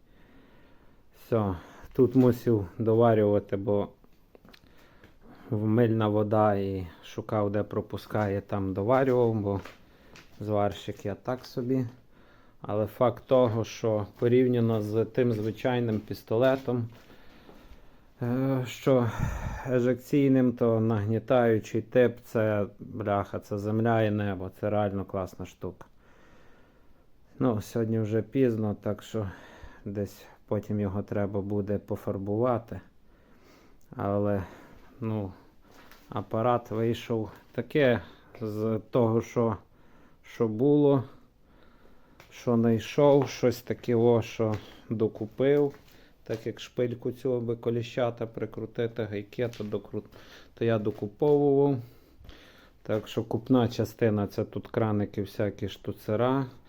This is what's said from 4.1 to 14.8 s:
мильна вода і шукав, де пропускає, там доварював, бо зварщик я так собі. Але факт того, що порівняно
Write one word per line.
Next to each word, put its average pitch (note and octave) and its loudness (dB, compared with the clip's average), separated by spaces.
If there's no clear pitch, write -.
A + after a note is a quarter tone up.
мильна A2 2
вода G#2+ 2
і G2 -4
шукав, G#2+ -4
де G#2 0
пропускає, G2+ -4
там G2 -4
доварював, B2 2
бо G2+ -2
зварщик G#2 -4
я G2+ -6
так B2+ -8
собі. C3 -4
Але G#2 -2
факт A#2 0
того, A#2 4
що G#2+ -2
порівняно A#2+ 2